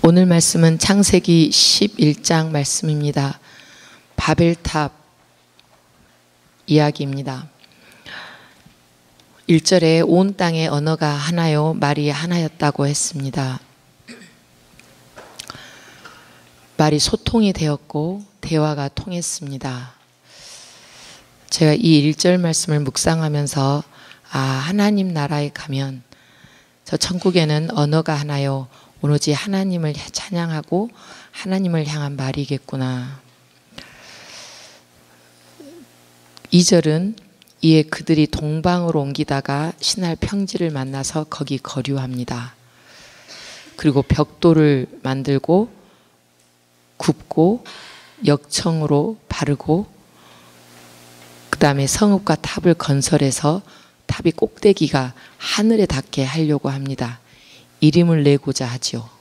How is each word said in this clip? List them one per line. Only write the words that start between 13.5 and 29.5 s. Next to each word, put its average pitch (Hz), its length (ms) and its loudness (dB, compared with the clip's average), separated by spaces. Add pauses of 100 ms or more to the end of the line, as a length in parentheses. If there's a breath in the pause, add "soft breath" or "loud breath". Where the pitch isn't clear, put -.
말이 151 220 2
소통이 208 540 0
되었고 160 720 -6 (160)
대화가 151 480 -2
통했습니다. 139 1040 -10 (1600 loud breath)
제가 156 240 4
이 160 280 4
일 151 120 2
절 180 240 2
말씀을 160 420 -2
묵상하면서, 147 1000 -2 (480 loud breath)
아, 139 80 -6
하나님 185 720 0
나라에 147 380 -2
가면 135 520 -8 (840 soft breath)
저 - 120 -6
천국에는 165 760 0
언어가 156 420 0
하나요, 139 540 -4 (320 soft breath)
오로지 147 320 0
하나님을 180 640 -2